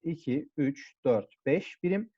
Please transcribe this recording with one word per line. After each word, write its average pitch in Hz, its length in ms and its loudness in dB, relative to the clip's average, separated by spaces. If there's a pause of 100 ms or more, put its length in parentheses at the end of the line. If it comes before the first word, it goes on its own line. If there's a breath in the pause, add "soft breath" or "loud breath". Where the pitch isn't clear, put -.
iki, 151 540 -2
üç, 139 380 -2 (100)
dört, 113 300 2 (100)
beş 156 380 -2
birim. 196 340 0